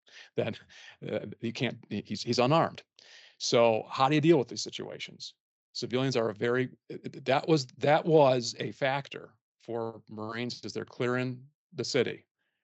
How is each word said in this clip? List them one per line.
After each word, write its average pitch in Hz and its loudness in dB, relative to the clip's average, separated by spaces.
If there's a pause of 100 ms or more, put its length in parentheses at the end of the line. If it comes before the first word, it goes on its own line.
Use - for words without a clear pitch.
(360)
that, 110 -4 (520)
uh, 107 -6 (160)
you 117 -6
can't, 117 -4 (120)
he's, 104 -8
he's - -2
unarmed. 135 2 (560)
So 117 2
how 131 2
do 151 4
you 151 4
deal 160 6
with 117 0
these 110 -10
situations? - -12 (400)
Civilians 127 -2
are 113 2
a 104 -4
very, 123 0 (200)
that - -2
was, 156 6 (140)
that 147 4
was 131 6
a 117 -6
factor 135 -6 (280)
for 113 -8
Marines 110 -8
as 104 -10
they're 104 -8
clearing 127 -4 (340)
the 120 -6
city, 117 -2 (380)